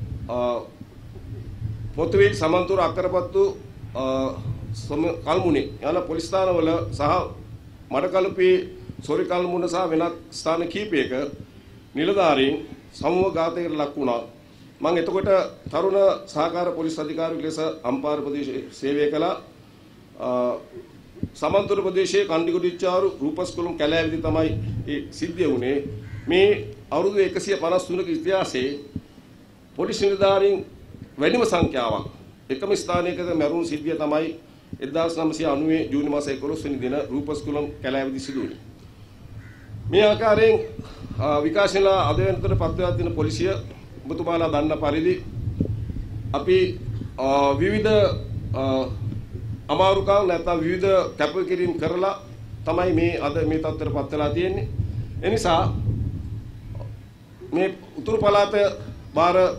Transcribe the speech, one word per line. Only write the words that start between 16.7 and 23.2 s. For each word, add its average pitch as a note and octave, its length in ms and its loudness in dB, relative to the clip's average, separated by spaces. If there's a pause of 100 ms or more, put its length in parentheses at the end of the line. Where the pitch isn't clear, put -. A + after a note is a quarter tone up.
පොලිස් D#3+ 280 -4
අධිකාරියෙකු D#3+ 440 -4
ලෙස D#3 160 -4 (220)
අම්පාර C#3 400 -2
ප්‍රදේශයේ C#3 480 -4
සේවය D3 420 0
කළා. E3+ 240 0 (800)
අ, B2 140 -6 (1000)
සමන්තුර G3 520 2
ප්‍රදේශයේ F#3+ 420 2
කණ්ඩිකුඩිච්චාරු F3 840 2 (120)
රූපස්කුලම් E3+ 580 -4